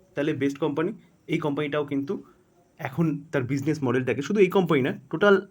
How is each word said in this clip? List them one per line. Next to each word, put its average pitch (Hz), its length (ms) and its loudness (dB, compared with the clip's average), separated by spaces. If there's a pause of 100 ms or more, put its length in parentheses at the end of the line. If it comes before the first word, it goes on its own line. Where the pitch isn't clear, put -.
(160)
তাহলে 151 180 0
বেস্ট 139 240 -2
কোম্পানি। 160 340 -2 (360)
এই 160 100 -2
কোম্পানিটাও 147 480 -2
কিন্তু 139 380 -4 (540)
এখন 156 540 -2
তার 139 120 0
বিজনেস 143 400 -2
মডেলটাকে, 127 380 0
শুধু 208 180 0
এই 185 80 8
কোম্পানি 170 340 2
না, 139 100 0 (200)
টোটাল 165 400 4